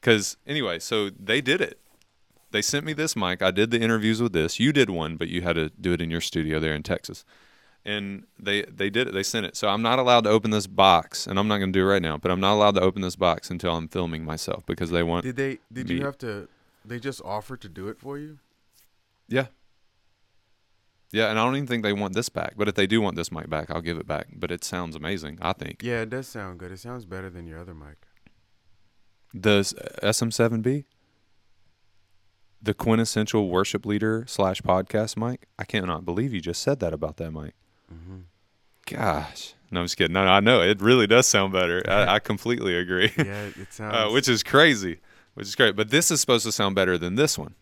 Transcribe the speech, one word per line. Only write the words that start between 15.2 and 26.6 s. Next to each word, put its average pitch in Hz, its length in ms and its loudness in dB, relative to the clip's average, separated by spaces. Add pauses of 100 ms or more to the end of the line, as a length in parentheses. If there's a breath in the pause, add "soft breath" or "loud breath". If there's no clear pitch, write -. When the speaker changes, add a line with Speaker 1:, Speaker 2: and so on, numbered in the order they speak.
Speaker 2:
Did 127 140 -8
they, 135 220 -4 (120)
did 127 180 -10
you - 100 -2
Speaker 1:
me 143 40 -4
Speaker 2:
have 139 140 -8
to, 104 320 -10 (340)
they 117 160 -12
just 127 240 -10
offered 107 380 -10
to 101 80 -18
do 95 180 -12
it 107 100 -12
for 139 200 -14
you? 151 220 -16 (880)
Speaker 1:
Yeah. 131 160 0 (1700)
Yeah, 107 160 2
and 110 100 0
I 110 60 4
don't 131 100 0
even 143 120 -4
think 120 160 -2
they 104 100 2
want 101 200 -2
this 113 140 -2
back. - 300 -6
But 104 100 0
if 101 80 -2
they 98 120 4
do 110 120 4
want 98 160 0
this 85 160 -6
mic 78 180 -10
back, 78 220 -6
I'll 82 100 -4
give 82 160 -6
it - 100 -10
back. 78 280 -6
But 85 160 -6
it 87 140 -8
sounds 85 320 -8
amazing, 78 440 -8
I 85 120 -2
think. - 280 -10
Speaker 2:
Yeah, 117 200 -4
it 110 80 -8
does 127 180 -8
sound 92 320 -12
good. 90 140 -14